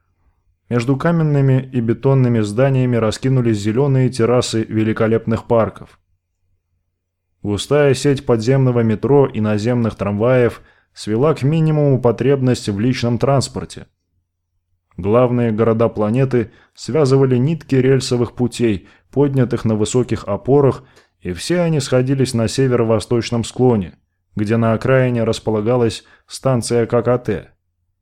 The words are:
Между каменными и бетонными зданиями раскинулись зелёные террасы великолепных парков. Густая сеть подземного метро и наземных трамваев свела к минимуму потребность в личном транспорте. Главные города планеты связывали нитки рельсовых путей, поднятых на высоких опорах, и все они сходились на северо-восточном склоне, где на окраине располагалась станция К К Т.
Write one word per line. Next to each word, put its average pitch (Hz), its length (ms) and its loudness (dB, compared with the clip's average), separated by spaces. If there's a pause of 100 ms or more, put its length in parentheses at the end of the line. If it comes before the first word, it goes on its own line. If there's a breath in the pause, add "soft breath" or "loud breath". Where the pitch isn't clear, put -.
(680)
Между 120 280 0
каменными 139 760 2
и 127 80 -2
бетонными 120 600 2
зданиями 123 540 0
раскинулись 117 640 0
зелёные 127 500 0
террасы 117 540 0
великолепных 110 840 -2
парков. - 520 -2 (1400)
Густая 135 500 0
сеть 131 320 0
подземного 123 560 2
метро 117 460 2
и - 120 -6
наземных 107 580 -2
трамваев 110 680 0 (320 soft breath)
свела 127 400 -2
к - 80 -10
минимуму 151 580 2
потребность 127 680 0
в 101 100 -4
личном 120 380 -2
транспорте. - 680 -4 (1080)
Главные 120 560 2
города 113 380 2
планеты 120 600 -2 (200 soft breath)
связывали 135 640 0
нитки 135 380 -2
рельсовых 127 580 0
путей, 117 560 -2 (220 soft breath)
поднятых 131 560 0
на 113 80 0
высоких 107 500 -2
опорах, 123 600 0 (360 soft breath)
и 90 140 -8
все 175 260 -4
они 160 200 0
сходились 127 520 -2
на 113 160 0
северо-восточном 117 960 0
склоне, 113 540 0 (380)
где 107 200 -2
на 113 160 0
окраине 123 520 0
располагалась 113 800 -2 (220 soft breath)
станция 120 600 -2
К 120 160 0
К 120 160 0
Т. 104 320 -6 (520)